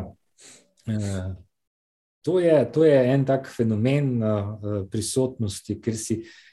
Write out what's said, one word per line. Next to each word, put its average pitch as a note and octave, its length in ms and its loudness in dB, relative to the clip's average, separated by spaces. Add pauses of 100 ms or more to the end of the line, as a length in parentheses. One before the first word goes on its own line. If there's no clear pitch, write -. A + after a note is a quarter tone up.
(840)
eh, G2 460 -4 (920)
to F3+ 160 0
je, E3 160 6 (120)
to D3+ 160 2
je D3+ 120 8 (120)
en C#3 160 2
tak C3+ 240 -2
fenomen, B2 640 0
eh, A2+ 120 0
eh, G#2 600 -4
prisotnosti, A2+ 920 -4
kjer A2 200 -4
si, A2+ 260 -4 (300)